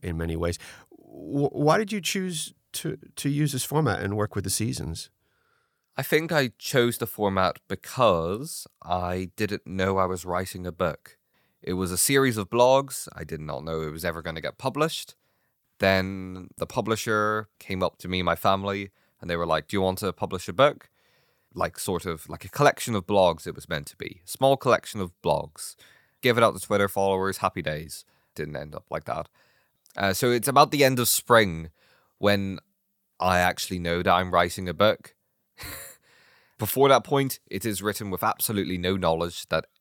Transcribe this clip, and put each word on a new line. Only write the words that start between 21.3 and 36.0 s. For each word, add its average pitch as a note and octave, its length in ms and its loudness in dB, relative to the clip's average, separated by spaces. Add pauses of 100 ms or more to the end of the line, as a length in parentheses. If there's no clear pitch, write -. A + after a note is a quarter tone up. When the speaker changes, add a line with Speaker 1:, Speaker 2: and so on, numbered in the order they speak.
Speaker 2:
Like, F2 260 -4
sort F2+ 260 -4
of, E2 240 -8
like E2 140 -12
a F#2+ 60 -16
collection - 460 2
of F#2+ 120 -4
blogs F2+ 400 4
it D#2+ 80 -10
was - 140 -16
meant D2+ 180 -6
to - 100 -16
be. - 280 -14
A - 20 -20
small C3+ 300 2
collection - 440 0
of F2 100 -6 (100)
blogs. D2 540 -4 (460)
Give A#2+ 160 2
it A#2+ 60 6
out G#2+ 120 4
to F#2 60 -10
Twitter G2+ 280 0
followers, G2 480 0
happy F#2 240 -2
days. D#2 440 -10 (300)
Didn't D2 220 -8
end D2+ 180 -12
up - 140 -14
like D#2+ 160 -8
that. - 240 -8 (640)
Uh, G2 180 0
so B2 180 0
it's A#2+ 160 0
about C#3 240 6
the C#3+ 120 4
end C3 160 4
of A#2 80 0
spring F2 640 4 (480)
when G2 420 2 (600)
I F2+ 200 2
actually F2+ 400 0
know E2+ 240 -2
that F2+ 100 4
I'm F2+ 200 2
writing F2+ 340 2
a F2 60 -4
book. G2+ 420 0 (420)
<laughs> - 1000 -20